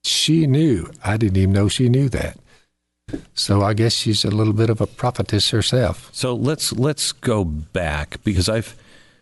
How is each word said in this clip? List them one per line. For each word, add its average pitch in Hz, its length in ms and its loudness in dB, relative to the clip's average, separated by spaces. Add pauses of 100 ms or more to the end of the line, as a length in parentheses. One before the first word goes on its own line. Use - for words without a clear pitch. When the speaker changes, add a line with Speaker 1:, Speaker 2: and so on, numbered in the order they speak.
Speaker 1:
She 160 420 2
knew. 131 460 2 (120)
I 107 120 -2
didn't 104 220 2
even 95 160 4
know 98 160 2
she 127 180 0
knew 131 220 2
that. - 280 -4 (960)
So 101 280 0
I 104 120 2
guess 113 200 2
she's - 320 0
a 104 60 0
little 107 220 2
bit 110 160 2
of 110 120 0
a 101 60 0
prophetess - 640 -2
herself. 110 640 0
Speaker 2:
So 127 200 -4
let's, 123 400 -2
let's 139 380 -2
go 107 320 -2
back 76 800 -4
because 104 260 0
I've, 110 260 -4 (460)